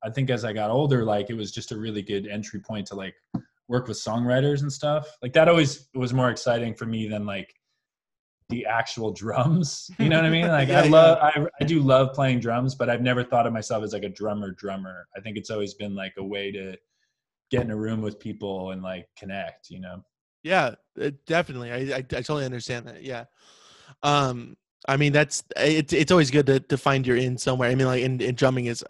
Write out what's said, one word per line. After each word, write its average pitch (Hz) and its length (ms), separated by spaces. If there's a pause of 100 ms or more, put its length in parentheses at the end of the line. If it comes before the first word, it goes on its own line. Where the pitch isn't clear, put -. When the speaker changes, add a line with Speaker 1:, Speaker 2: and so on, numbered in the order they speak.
Speaker 1:
I 110 80
think 131 180
as 117 160
I 110 80
got 107 180
older, 131 360
like, 104 240
it 117 40
was 104 160
just - 220
a 110 60
really 107 240
good 101 240
entry 104 340
point 101 280
to, 101 80
like, 95 180 (540)
work 123 200
with 107 80
songwriters 127 640
and 143 100
stuff. 151 520
Like, 127 100
that 160 160
always 165 460
was 127 180
more 127 180
exciting 117 440
for - 100
me 110 240
than, 107 160
like, 98 300 (960)
the 120 160
actual 113 440
drums. 131 840
<laughs> - 40
You 151 120
know 160 60
what 160 100
I 160 40
mean? 165 180
Like, 139 200
Speaker 2:
<laughs> - 0
Yeah, - 140
Speaker 1:
I 151 60
love, 160 300 (160)
Speaker 2:
yeah. 147 100
Speaker 1:
I, - 20 (160)
I - 20
do 156 160
love 135 320
playing 131 280
drums, 120 340
but 120 160
I've 117 120
never 123 220
thought 120 220
of 113 80
myself 110 300
as, 104 100
like, 101 100
a 101 60
drummer 104 400
drummer. 95 640
I 98 60
think 107 160
it's 104 120
always 104 220
been, 101 220
like, 95 240
a 98 60
way 101 280
to 95 240 (760)
get 123 120
in 117 80
a 107 60
room 110 260
with 104 180
people 98 520
and, 92 100
like, 92 340
connect, 95 540
you 92 100
know? 92 240 (380)
Speaker 2:
Yeah, 156 320 (220)
it, 139 280
definitely. 135 480
I, 120 40
I, 135 220
I 131 40
totally 135 420
understand 123 420
that. 113 160
Yeah. 120 220 (800)
Um, 131 540 (320)
I 135 80
mean, 147 160
that's, 147 320 (120)
it's, 151 360
it's 147 200
always 156 180
good 143 160
to, 135 120
to - 180
find 135 300
your 123 100
in 127 220
somewhere. 127 320
I 127 60
mean, 131 100
like, 127 160
in, 127 180
in 120 140
drumming 127 320
is, 117 240